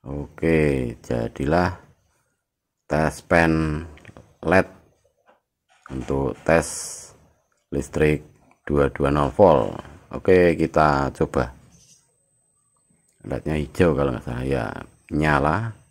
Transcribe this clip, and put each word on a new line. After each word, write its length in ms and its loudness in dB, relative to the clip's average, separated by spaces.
Oke, 960 -2
jadilah 800 -4
tes 400 -4
pen 560 2
led 240 2
untuk 560 -4
tes 220 2
listrik 480 0
dua 240 2
dua 160 -2
nol 240 0
volt. 480 4
Oke, 400 4
kita 560 2
coba. 480 -4
lednya 320 -6
hijau 400 0
kalau 160 0
nggak 160 -10
salah, 160 -8
ya, 240 -4
nyala. 640 0